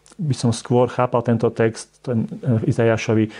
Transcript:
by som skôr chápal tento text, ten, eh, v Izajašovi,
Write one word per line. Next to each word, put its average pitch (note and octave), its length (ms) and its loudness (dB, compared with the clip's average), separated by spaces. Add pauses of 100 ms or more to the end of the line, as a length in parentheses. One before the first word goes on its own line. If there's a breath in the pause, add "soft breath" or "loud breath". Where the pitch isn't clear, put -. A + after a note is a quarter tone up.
(140)
by D3+ 200 -4
som A#2 200 0
skôr B2 320 2
chápal B2 400 -2
tento A#2 240 2
text, - 560 -2
ten, A#2 200 -2
eh, A2+ 360 -2
v - 80 2
Izajašovi, A2 540 2 (160 loud breath)